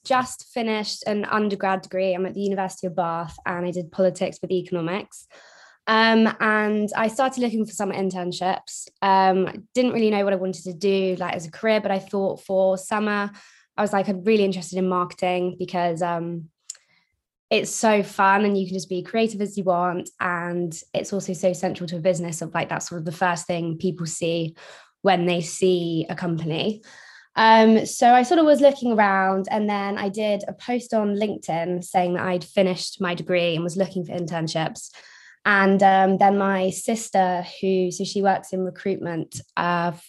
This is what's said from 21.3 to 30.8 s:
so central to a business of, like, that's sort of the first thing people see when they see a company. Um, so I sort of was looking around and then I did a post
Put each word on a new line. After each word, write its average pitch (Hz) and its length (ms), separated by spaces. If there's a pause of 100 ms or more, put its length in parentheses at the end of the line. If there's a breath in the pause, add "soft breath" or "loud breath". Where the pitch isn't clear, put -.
so 180 200
central 175 360
to 175 80
a 165 40
business 170 420
of, 160 120
like, 165 140
that's - 200
sort 175 120
of 160 40
the 175 60
first 170 380
thing 170 280
people 170 300
see 165 480 (460 loud breath)
when 180 260
they 175 140
see 170 680
a 180 60
company. 165 680 (520 loud breath)
Um, 220 520
so 247 280
I 254 80
sort 339 160
of 320 80
was 294 140
looking 277 320
around 190 580
and 214 180
then 202 300
I 202 120
did 208 360
a - 60
post 240 420